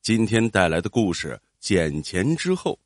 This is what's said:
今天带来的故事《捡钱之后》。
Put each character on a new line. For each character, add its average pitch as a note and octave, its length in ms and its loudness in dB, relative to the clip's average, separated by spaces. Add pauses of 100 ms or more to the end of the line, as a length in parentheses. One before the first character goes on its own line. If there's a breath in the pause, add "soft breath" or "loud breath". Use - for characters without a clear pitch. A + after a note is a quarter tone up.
今 A2 200 2
天 A2+ 280 2
带 F2+ 180 4
来 D#2+ 100 0
的 F2 80 -4
故 G#2 240 0
事 D#2 180 -6 (300)
《捡 D#2 440 0
钱 A#2 340 -2
之 F3+ 160 -2
后》。 F3 320 -4